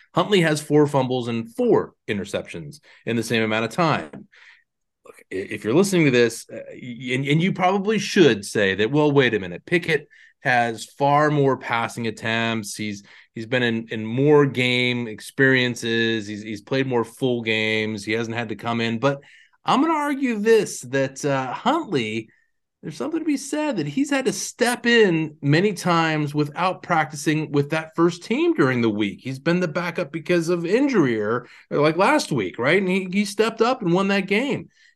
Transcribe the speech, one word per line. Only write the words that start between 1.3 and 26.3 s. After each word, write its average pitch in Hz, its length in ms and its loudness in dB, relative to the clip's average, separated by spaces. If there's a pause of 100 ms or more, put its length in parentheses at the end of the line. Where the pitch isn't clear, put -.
four 185 380 2 (160)
interceptions 87 720 -8 (240)
in 117 100 -2
the 113 80 0
same 113 200 0
amount 110 220 0
of 113 60 -6
time. 127 560 -2 (800)
Look, - 100 -20 (160)
i-, 95 40 -8
if 101 280 -8
you're 107 100 0
listening 185 320 4
to 135 60 6
this, 120 400 2
uh, 113 60 -12 (140)
y-, 123 420 -8
and, 135 120 -2
and 151 160 2
you 180 120 0
probably 190 440 0
should 143 480 4
say 98 300 0
that, 107 160 0
Well, 151 200 4
wait 131 220 4
a 104 60 0
minute. 87 260 -10
Pickett 165 440 -2 (320)
has 120 440 0
far 143 460 2
more 135 260 2
passing 117 500 -4
attempts. 113 680 -4
He's 101 280 -8 (300)
he's 113 120 -10
been 123 180 0
in, 113 260 -2
in 110 160 -8
more 143 400 4
game 123 600 0
experiences. 113 1200 0
He's, 107 160 -10
he's 110 180 -12
played 135 240 -4
more 120 200 0
full 123 360 -2
games. 110 600 -2
He 107 80 -6
hasn't 113 240 -4
had 117 140 -6
to 107 60 -6
come 117 260 -4
in. 113 180 -2
But 139 220 0 (420)
I'm 226 180 2
gonna 330 120 2
argue 285 460 -2
this, 214 420 2
that, 135 420 -4
uh, 135 300 -2
Huntley, 143 760 -2 (520)
there's 151 160 -12
something 311 220 -4
to 320 60 -6
be 294 120 0
said 294 400 -4
that 147 100 -4
he's 262 220 -2
had 269 160 -2
to 202 80 0
step 240 520 -2
in 185 560 4
many 165 300 4
times 160 640 0